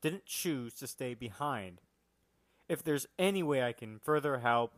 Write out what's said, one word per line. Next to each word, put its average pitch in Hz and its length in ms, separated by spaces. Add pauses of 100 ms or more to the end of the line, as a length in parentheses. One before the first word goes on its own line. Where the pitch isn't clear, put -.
didn't 165 240
choose 131 500
to 131 120
stay 123 260
behind. 110 680 (880)
If 165 140
there's 147 240 (120)
any 190 240
way 143 200
I 120 100
can 110 260
further 147 400
help 120 380